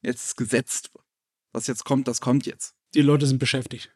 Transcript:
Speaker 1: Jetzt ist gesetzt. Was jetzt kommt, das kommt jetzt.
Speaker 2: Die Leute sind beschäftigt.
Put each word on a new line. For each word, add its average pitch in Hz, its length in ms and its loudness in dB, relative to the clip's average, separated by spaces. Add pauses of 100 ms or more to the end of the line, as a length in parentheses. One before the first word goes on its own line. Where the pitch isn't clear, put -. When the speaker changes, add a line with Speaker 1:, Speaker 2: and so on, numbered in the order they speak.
Speaker 1:
Jetzt - 260 -6
ist - 100 -8
gesetzt. - 560 -2 (580)
Was - 160 -6
jetzt 123 180 -6
kommt, 135 220 0
das 120 140 -4
kommt 127 260 2
jetzt. - 300 -12 (180)
Speaker 2:
Die 156 80 6
Leute 147 240 4
sind 135 120 2
beschäftigt. 123 560 -4